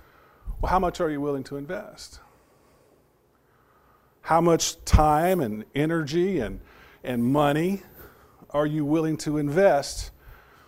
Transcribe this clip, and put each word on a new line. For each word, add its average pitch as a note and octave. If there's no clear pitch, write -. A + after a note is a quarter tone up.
well, -
how F#3
much F3
are E3
you C#3+
willing C#3+
to C#3+
invest? -
How E3
much E3
time D#3+
and G#2+
energy D#3+
and, G2
and A#2+
money D3+
are D3
you D3+
willing D#3+
to D3+
invest D3